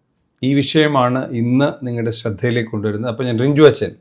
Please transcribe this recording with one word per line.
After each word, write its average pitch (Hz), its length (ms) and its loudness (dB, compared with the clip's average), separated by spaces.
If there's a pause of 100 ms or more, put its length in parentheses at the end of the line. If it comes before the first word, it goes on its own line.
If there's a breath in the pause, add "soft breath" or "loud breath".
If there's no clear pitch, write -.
(420)
ഈ 131 120 0
വിഷയമാണ് 135 760 0
ഇന്ന് 123 560 -2
നിങ്ങളുടെ 117 240 -4
ശ്രദ്ധയിലേക്ക് 117 600 -4
കൊണ്ടുവരുന്നത്. 107 400 -4
അപ്പോൾ 123 140 -6
ഞാൻ 117 140 -2
റിഞ്ചു 143 240 4
അച്ഛൻ 110 280 6 (100)